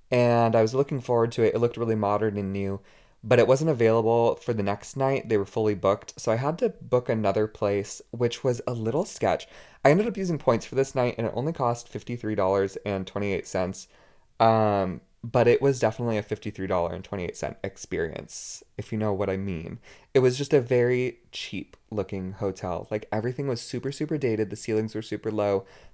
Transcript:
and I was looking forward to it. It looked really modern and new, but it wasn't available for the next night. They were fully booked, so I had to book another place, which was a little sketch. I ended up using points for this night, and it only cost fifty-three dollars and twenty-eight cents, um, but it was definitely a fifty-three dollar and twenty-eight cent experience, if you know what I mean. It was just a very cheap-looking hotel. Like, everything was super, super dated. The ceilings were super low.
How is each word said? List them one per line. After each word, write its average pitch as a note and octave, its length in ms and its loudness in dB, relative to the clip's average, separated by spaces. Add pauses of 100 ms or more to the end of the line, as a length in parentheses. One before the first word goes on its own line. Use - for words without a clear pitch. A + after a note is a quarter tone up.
(100)
and A#2 440 4
I A2+ 80 6
was A2 120 2
looking C#3 260 0
forward A#2 320 2
to A#2+ 100 0
it. G#2+ 120 4
It A2 40 2
looked A#2+ 180 2
really A2+ 180 0
modern G#2 420 0
and G2 160 -4
new, G2 280 -4 (420)
but A#2+ 160 4
it A2+ 80 8
wasn't C#3+ 240 4
available A#2 680 4
for - 180 -4
the G#2 80 -2
next G2+ 340 -4
night. C3+ 320 0
They A2+ 80 2
were G2 80 2
fully G#2+ 300 0
booked, G2 440 0
so A2+ 140 0
I A2 40 2
had C#3+ 220 -2
to A3+ 120 0
book B2 380 -2
another G#2+ 380 2
place, G2+ 540 -4 (100)
which - 320 -2
was B2 240 -2
a B2 60 -2
little A#2+ 320 -2
sketch. - 420 -2 (380)
I C#3 60 8
ended G3 160 4
up G#3 100 -6
using F3+ 220 -2
points A#2 260 0
for - 100 -12
this C3 200 0
night, B2 240 0
and A#2 80 -2
it - 100 -4
only C#3 160 -4
cost A#2+ 360 -4
fifty-three A2 460 -6
dollars G2 420 2 (100)
and F#2+ 200 -4
twenty-eight G2+ 400 -4
cents, F#2 420 -4 (520)
um, G#2 600 2 (240)
but A#2+ 240 4
it A#2+ 120 6
was C3+ 200 2
definitely A2+ 380 0
a G2+ 40 -4
fifty-three G2 460 -8
dollar F2 260 0
and F#2 80 -10
twenty-eight F#2 340 -6
cent - 280 -6
experience, - 960 -8 (160)
if - 140 -10
you A2 60 -2
know G#2+ 140 0
what G2 180 -2
I F#2+ 60 -2
mean. F#2+ 440 -6 (340)
It C3+ 60 6
was B2+ 180 4
just C#3+ 140 -4
a C#3+ 80 6
very B2 580 2 (140)
cheap-looking G2 1000 -8
hotel. F#2 580 -6
Like, G#2+ 180 -6
everything B2 380 -4
was B2 120 -4
super, C3 300 -6
super - 280 -4
dated. A2 320 0
The G#2+ 60 -10
ceilings A2 380 -2
were A2 80 -4
super G#2+ 300 -6
low. G2+ 340 0 (260)